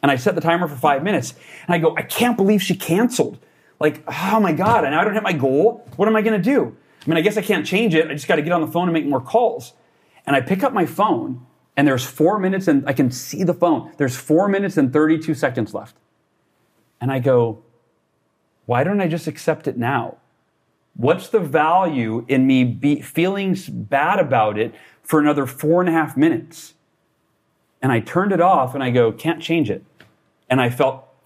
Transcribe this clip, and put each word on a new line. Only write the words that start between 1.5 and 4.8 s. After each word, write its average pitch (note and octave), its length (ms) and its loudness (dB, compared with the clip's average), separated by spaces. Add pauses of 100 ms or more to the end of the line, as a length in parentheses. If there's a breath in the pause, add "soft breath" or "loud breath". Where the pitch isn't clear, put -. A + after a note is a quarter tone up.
And F3 80 -2
I F3 40 2
go, D#3+ 180 2
"I D3+ 60 -4
can't A#3+ 340 0
believe G3 260 2
she F#3 140 -2
canceled. - 600 0 (420 soft breath)
Like, D3+ 280 -2
oh F#3+ 340 -2
my F#3 100 2
God, F#3+ 320 2